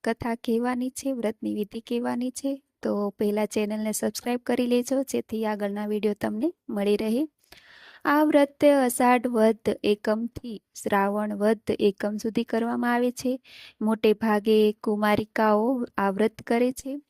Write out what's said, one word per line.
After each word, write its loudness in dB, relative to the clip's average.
કથા -4
કહેવાની -2
છે, -6
વ્રતની -4
વિધિ -6
કહેવાની -4
છે. -6
તો -2
પહેલા -2
ચેનલને -4
સબસ્ક્રાઇબ -4
કરી -2
લેજો, 0
જેથી -4
આગળના -4
વીડિયો 0
તમને -4
મળી 2
રહે. -2
આ 4
વ્રત 4
અષાઢ 4
વદ 2
એકમથી -2
શ્રાવણ 0
વદ 2
એકમ 0
સુધી -2
કરવામાં -2
આવે 2
છે. -6
મોટે 2
ભાગે 2
કુમારિકાઓ 0
આ 2
વ્રત -2
કરે 0
છે. -12